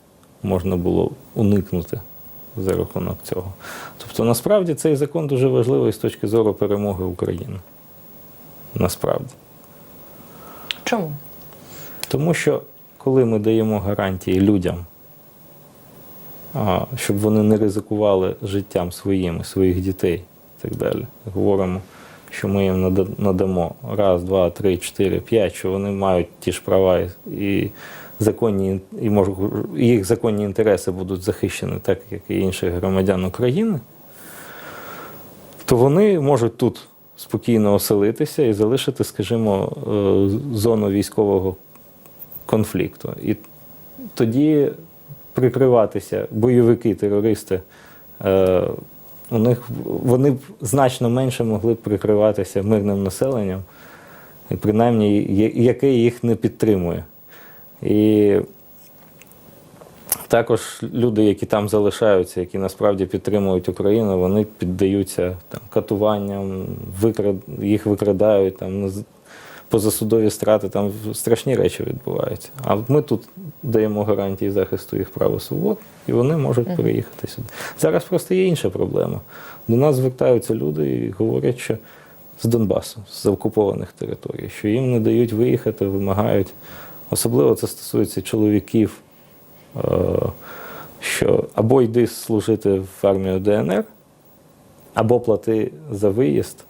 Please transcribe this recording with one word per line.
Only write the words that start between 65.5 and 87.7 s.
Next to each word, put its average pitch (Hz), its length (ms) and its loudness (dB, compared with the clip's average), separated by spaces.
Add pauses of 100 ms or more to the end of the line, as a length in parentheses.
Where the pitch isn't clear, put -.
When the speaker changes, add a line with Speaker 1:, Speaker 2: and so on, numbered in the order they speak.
Speaker 1:
катуванням, 101 960 -2 (340)
викрад-, 104 640 -2
їх 104 220 2
викрадають, 101 720 2
там, 98 280 -6
наз-, 98 160 -6 (640)
позасудові 107 600 2
страти, 101 380 2
там 101 200 -2
в-, 107 280 -8
страшні 117 400 0
речі - 280 0
відбуваються. - 640 -6 (160)
А 98 120 0 (120)
ми 143 140 4
тут - 260 -4 (340)
даємо 107 420 0
гарантії 98 460 -2
захисту 98 460 -2
їх 95 140 -4
прав - 260 0
і - 40 -4
свобод, 196 380 -2 (280)
і 131 60 -4
вони 127 240 2
можуть 127 300 0
Speaker 2:
Мгм. - 100 -6
Speaker 1:
переїхати - 520 -2
сюди. - 200 -12 (300)
Зараз 165 260 2
просто 180 300 -2
є 185 120 2
інша 151 240 0
проблема. - 500 -2 (480)
До 113 80 4
нас 139 200 4
звертаються 127 580 2
люди 76 420 -2
і - 140 -4
говорять, 127 480 -2
що - 180 -6 (640)
з - 20 -4
Донбасу, 113 560 0 (100)
з - 160 -4
окупованих 104 640 0
територій, - 640 -10
що 104 100 -2
їм 127 240 0
не 117 80 2
дають 113 320 2
виїхати, 117 540 0
вимагають. 98 680 0 (580)
Особливо 120 440 2
це 113 120 -6
стосується - 560 -4